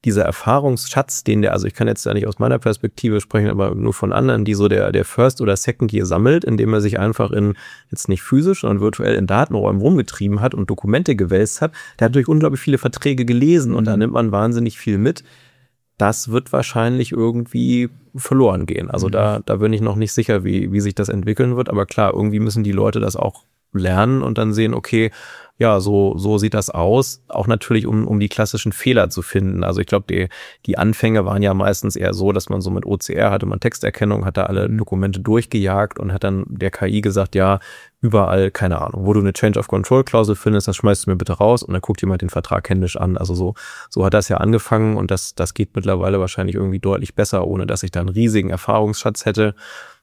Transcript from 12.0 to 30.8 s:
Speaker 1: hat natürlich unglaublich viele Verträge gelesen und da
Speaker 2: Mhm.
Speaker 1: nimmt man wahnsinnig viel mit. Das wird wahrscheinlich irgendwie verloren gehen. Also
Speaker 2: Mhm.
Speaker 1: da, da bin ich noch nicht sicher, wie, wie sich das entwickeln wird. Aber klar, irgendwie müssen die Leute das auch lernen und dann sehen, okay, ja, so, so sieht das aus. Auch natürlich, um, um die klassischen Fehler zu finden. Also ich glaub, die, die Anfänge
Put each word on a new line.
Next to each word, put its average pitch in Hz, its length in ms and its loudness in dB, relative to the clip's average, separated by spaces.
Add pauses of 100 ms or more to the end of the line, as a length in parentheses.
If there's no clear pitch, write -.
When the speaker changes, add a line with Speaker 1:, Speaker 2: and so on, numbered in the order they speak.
Speaker 1:
hat 113 60 2
natürlich 131 180 2
unglaublich 156 320 2
viele 139 160 2
Verträge 131 480 -2
gelesen 127 480 4
und 117 120 2
da 110 80 2
Speaker 2:
Mhm. 104 60 2
Speaker 1:
nimmt 110 140 2
man 117 180 2
wahnsinnig 113 480 0
viel 104 180 0
mit. 127 280 0 (720)
Das 107 320 0
wird 120 240 -2
wahrscheinlich 123 580 0
irgendwie 120 800 0 (260)
verloren 127 500 2
gehen. 90 240 -6
Also - 180 -2
Speaker 2:
Mhm. 107 40 0
Speaker 1:
da, 107 340 0
da 101 120 0
bin 107 160 2
ich 110 80 0
noch 107 160 0
nicht 107 160 -2
sicher, 104 320 0
wie, 95 260 0
wie 101 80 0
sich 101 160 -2
das 101 140 -2
entwickeln 107 480 0
wird. 127 120 -2
Aber 101 160 0
klar, 98 280 0
irgendwie 104 260 0
müssen 107 240 0
die 101 100 0
Leute 107 280 0
das 104 160 -2
auch - 260 -4 (300)
lernen 101 480 2
und 123 160 -2
dann 110 160 0
sehen, 110 200 0
okay, 113 380 0 (460)
ja, 110 220 4
so, 98 380 2
so 104 200 0
sieht 104 160 0
das 104 160 -2
aus. 104 600 0
Auch - 180 -2
natürlich, 113 400 0
um, 110 200 0
um 104 120 0
die 104 80 2
klassischen 107 460 -4
Fehler 117 360 2
zu - 120 -6
finden. 95 420 -2
Also 92 160 -2
ich - 80 -2
glaub, 101 200 0
die, 92 200 -2 (380)
die - 120 -2
Anfänge 110 480 2